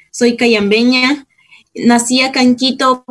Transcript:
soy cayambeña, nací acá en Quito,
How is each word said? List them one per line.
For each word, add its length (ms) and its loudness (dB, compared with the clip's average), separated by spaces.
soy 260 0
cayambeña, 920 0
nací 480 0
acá 200 -2
en 140 2
Quito, 560 -2